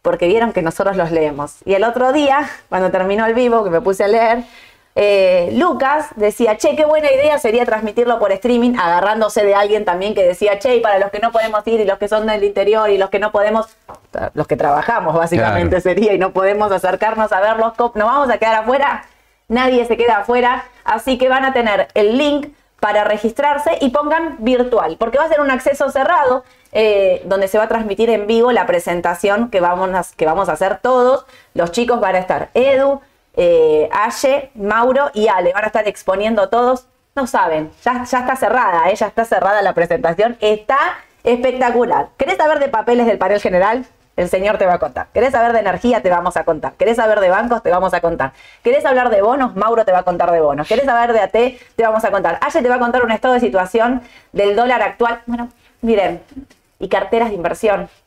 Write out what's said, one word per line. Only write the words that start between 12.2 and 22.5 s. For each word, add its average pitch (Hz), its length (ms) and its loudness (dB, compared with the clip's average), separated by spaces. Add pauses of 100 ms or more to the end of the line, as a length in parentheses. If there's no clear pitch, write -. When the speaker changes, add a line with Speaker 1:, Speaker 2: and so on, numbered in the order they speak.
Speaker 1:
del 214 160 -2
interior, 208 480 2
y 196 80 2
los 190 120 0
que 202 100 -2
no 208 100 -2
podemos", 214 380 0 (680)
los 151 140 -4
que 147 80 0
trabajamos 156 580 0
básicamente 165 680 0
Speaker 2:
Claro. - 20 -14
Speaker 1:
sería, 202 320 2
"y 170 40 0
no 185 140 -2
podemos 202 400 0
acercarnos 208 600 -2
a 190 80 0
verlos, 226 360 0
¿cómo 233 180 -2
nos 208 140 0
vamos 269 220 0
a 214 80 0
quedar 226 180 0
afuera?". 240 480 -2 (440)
Nadie 247 360 2
se 233 120 -2
queda 233 220 2
afuera, 247 460 0 (200)
así 254 340 -2
que 254 100 2
van 262 160 2
a 262 80 0
tener 220 420 0
el 214 240 2
link 294 300 0 (320)